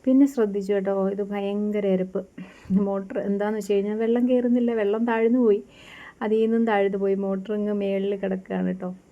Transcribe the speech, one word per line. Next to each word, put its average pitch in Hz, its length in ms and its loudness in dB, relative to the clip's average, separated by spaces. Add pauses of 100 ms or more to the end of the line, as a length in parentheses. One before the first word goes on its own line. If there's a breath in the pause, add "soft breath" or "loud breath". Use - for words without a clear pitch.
പിന്നെ 262 220 6 (100)
ശ്രദ്ധിച്ചു 202 400 -2
കേട്ടോ, 196 200 0 (200)
ഇത് 202 180 -4
ഭയങ്കര 202 520 -2 (120)
എരപ്പ്. 185 240 -4 (640 loud breath)
മോട്ടർ 196 280 -6 (120)
എന്താന്ന് 208 320 -2
വെച്ച് 202 140 -2
കഴിഞ്ഞാൽ 208 320 0
വെള്ളം 240 240 2
കയറുന്നില്ല, 247 420 2 (100)
വെള്ളം 214 300 0
താഴ്ന്നു 226 340 4
പോയി. 202 160 4 (600 loud breath)
അതിൽ 220 240 0
നിന്നും 226 260 2
താഴ്ന്നു 196 320 2
പോയി, 196 140 2 (100)
മോട്ടർ 196 320 -4
ഇങ്ങ് 208 240 -2
മേളിൽ 196 300 -2 (100)
കിടക്കുകയാണ് 190 480 -2
കേട്ടോ. 185 180 -6 (200)